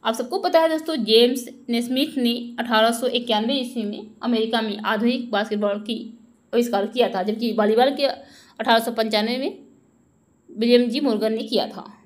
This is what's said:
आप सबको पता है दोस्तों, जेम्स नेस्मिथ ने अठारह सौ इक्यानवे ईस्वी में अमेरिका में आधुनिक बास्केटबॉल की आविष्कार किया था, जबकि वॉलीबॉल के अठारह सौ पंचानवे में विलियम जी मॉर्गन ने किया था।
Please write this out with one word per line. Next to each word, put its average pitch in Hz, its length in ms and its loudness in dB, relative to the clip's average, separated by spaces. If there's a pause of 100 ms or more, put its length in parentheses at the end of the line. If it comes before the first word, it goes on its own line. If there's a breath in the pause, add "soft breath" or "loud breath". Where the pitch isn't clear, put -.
आप 226 100 0
सबको 262 240 -4
पता 330 220 2
है 330 80 4
दोस्तों, 320 280 -2
जेम्स 233 520 4 (200)
नेस्मिथ 254 500 -2
ने 240 400 -2
अठारह 233 320 4
सौ 240 160 -2
इक्यानवे 240 480 0
ईस्वी 247 280 -4
में 208 280 -8 (120)
अमेरिका 226 380 0
में 208 180 -4
आधुनिक 233 520 -2
बास्केटबॉल 208 480 -2
की - 400 -10 (360)
आविष्कार 220 320 0
किया 226 220 2
था, 185 140 -4
जबकि 214 300 -2
वॉलीबॉल 220 420 4
के 285 120 -2 (540 loud breath)
अठारह 226 180 4
सौ 226 120 -2
पंचानवे 220 480 0
में - 280 -6 (840)
विलियम 240 380 4
जी 247 120 -2
मॉर्गन 220 320 0
ने 220 100 -4
किया 214 240 -2
था। - 260 -16 (140)